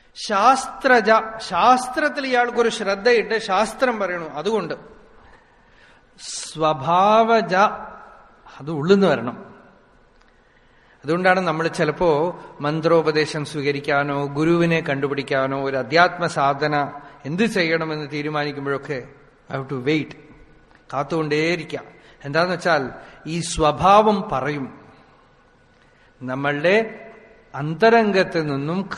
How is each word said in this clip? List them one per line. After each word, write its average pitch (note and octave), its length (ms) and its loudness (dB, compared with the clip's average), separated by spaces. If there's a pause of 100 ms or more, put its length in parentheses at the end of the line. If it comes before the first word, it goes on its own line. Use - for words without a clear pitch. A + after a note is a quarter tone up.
(160)
ശാസ്ത്രജ, A3+ 960 2 (260)
ശാസ്ത്രത്തിൽ B3+ 880 2
ഇയാൾക്കൊരു A#3+ 440 0
ശ്രദ്ധയുണ്ട്, G#3 720 0
ശാസ്ത്രം G#3+ 600 0
പറയണു, F3+ 260 -4
അതുകൊണ്ട്. D#3 480 -4 (1500)
സ്വഭാവജ, F3+ 1400 2 (1040)
അത് C#3+ 120 -10
ഉള്ളിന്ന് F3+ 360 4
വരണം. B2 380 -2 (1600)
അതുകൊണ്ടാണ് F#3 360 2
നമ്മൾ E3 280 0
ചിലപ്പോ D#3+ 720 0 (220)
മന്ത്രോപദേശം D#3 840 0
സ്വീകരിക്കാനോ C#3+ 800 -2
ഗുരുവിനെ E3 540 2 (100)
കണ്ടുപിടിക്കാനോ C#3 760 -2
ഒരു C3+ 140 -2
അധ്യാത്മ E3 500 2
സാധന C#3+ 640 0 (340)
എന്ത് E3+ 180 -2
ചെയ്യണമെന്ന് D#3+ 680 -2
തീരുമാനിക്കുമ്പോഴൊക്കെ C#3+ 960 -4 (440)
I - 20 -6
have C3+ 160 -8
to B2+ 160 -6
wait, D3 300 -2 (800)
കാത്തുകൊണ്ടേയിരിക്കാം. D3+ 880 -2 (420)
എന്താന്ന് E3 280 0
വെച്ചാൽ D#3 380 0 (360)
ഈ E3+ 140 -4
സ്വഭാവം F#3+ 880 4
പറയും, C3+ 480 -6 (1400)
നമ്മളുടെ D3 840 -2 (480)
അന്തരംഗത്ത് E3+ 960 2
നിന്നും D#3+ 460 -4